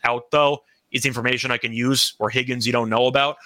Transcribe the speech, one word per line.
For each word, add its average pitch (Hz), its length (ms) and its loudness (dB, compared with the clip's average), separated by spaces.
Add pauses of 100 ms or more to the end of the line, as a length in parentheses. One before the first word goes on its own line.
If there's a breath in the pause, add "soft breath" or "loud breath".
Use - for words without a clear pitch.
out, 120 260 -2
though, 143 340 2 (280)
is 127 140 -2
information 123 440 -2
I 120 80 0
can 113 160 -6
use 127 460 0
where 107 100 0
Higgins 123 380 -2
you 123 40 0
don't 120 180 0
know 117 180 2
about. 139 380 0